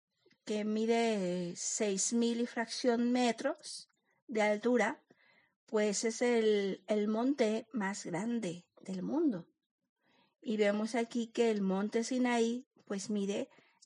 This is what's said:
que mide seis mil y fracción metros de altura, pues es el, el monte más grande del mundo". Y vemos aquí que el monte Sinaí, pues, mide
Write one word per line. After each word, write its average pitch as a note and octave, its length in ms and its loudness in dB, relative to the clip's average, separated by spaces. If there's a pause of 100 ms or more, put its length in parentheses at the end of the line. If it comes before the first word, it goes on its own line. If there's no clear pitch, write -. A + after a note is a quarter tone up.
(440)
que G#3+ 200 -2
mide G#3+ 920 0
seis - 560 -2
mil A#3 280 2
y A#3+ 60 0
fracción A#3+ 640 0
metros B3 800 -2 (360)
de A3 160 0
altura, G#3+ 600 2 (640)
pues G#3+ 380 0
es A3+ 180 -2
el, G#3+ 640 2
el G#3+ 220 0
monte A3+ 640 0
más G3+ 340 -4
grande F#3 600 -4 (140)
del F#3+ 220 -8
mundo". B3+ 440 -2 (920)
Y G#3+ 180 -4
vemos G#3 360 2
aquí A#3 320 -2
que A#3 240 2
el G#3 100 0
monte G3+ 440 0
Sinaí, A#3+ 640 0 (160)
pues, G3+ 260 -6
mide G3+ 380 -2 (380)